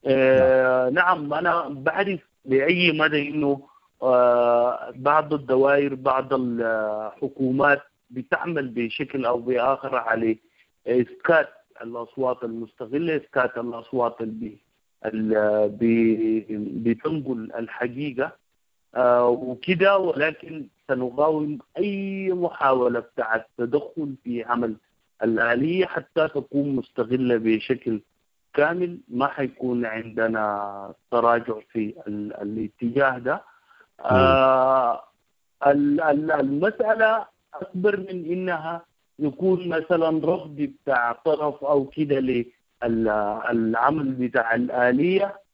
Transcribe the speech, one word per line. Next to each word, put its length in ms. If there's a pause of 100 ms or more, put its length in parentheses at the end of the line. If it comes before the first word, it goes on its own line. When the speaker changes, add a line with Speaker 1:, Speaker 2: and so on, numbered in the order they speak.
Speaker 1:
آه، 840
نعم، 440
أنا 340
بعرف 520 (240)
بأي 480
مدى 360
إنه، 320 (420)
آه، 960
بعض 380
الدوائر، 600
بعض 380
الحكومات 1500 (280)
بتعمل 580
بشكل 560
أو 140
بآخر 580
على 420 (480)
إسكات 640 (340)
الأصوات 600
المستغلة، 720
إسكات 420
الأصوات 600
اللي 360 (480)
بي-، 640
بي-، 800 (120)
بتنقل 1000
الحقيقة، 760 (640)
آه، 340
وكده. 680
ولكن 680 (220)
سنقاوم 680 (200)
أي 540
محاولة 680
بتاعت 460 (120)
تدخل 560 (100)
في 200
عمل 320 (460)
الآلية 640
حتى 420
تكون 480
مستغلة 600
بشكل 640 (540)
كامل. 440 (100)
ما 180
حيكون 600
عندنا 1080 (160)
تراجع 440 (180)
في 220 (120)
ال-، 360
الاتجاه 760
ده. 160
Speaker 2:
مم. 720
Speaker 1:
آه، 960 (640)
ال-، 340
ال-، 320
المسألة 920 (280)
أكبر 420
من 280
إنها 600 (340)
يكون 500
مثلا 640
رفض 220
بتاع 560
طرف 520
أو 200
كده 360
لل-، 240 (1080)
العمل 600
بتاع 420
الآلية 840 (140)